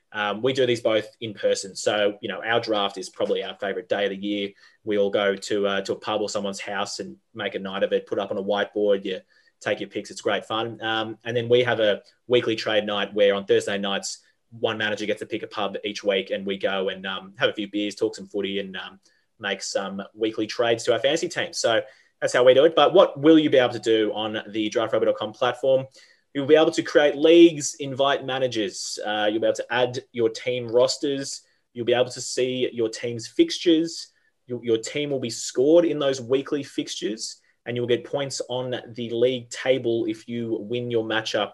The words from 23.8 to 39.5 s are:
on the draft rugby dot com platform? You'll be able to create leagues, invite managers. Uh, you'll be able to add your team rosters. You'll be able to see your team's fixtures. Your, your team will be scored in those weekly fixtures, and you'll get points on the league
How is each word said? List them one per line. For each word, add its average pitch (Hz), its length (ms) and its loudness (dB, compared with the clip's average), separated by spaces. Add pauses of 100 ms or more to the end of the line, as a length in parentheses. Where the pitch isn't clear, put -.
on 107 360 -4
the 107 200 -2
draft 110 240 -2
rugby 110 140 2
dot 104 100 2
com 110 160 -6
platform? 131 540 2 (460)
You'll 143 140 -4
be 151 80 8
able 160 160 6
to 165 100 -2
create 147 340 4
leagues, 160 600 6
invite 135 500 -2
managers. 123 800 -4
Uh, 107 240 0
you'll 110 120 0
be 110 60 0
able 110 80 2
to - 180 -8
add 123 260 0 (140)
your 113 160 2
team 123 380 -6
rosters. 135 720 0 (320)
You'll 120 120 -6
be 120 80 4
able 123 160 2
to 127 120 -12
see 127 520 -2
your 117 160 -2
team's 117 380 -8
fixtures. 165 800 2 (400)
Your, 120 160 -8
your 113 140 2
team 147 340 -4
will 135 80 -2
be 123 100 -6
scored 151 560 4
in 147 140 0
those 139 220 0
weekly 135 420 -2
fixtures, - 760 -8 (280)
and 120 100 -6
you'll 120 100 -2
get 120 160 0
points 139 460 -6
on 127 260 -6 (200)
the 117 160 -8
league 120 400 0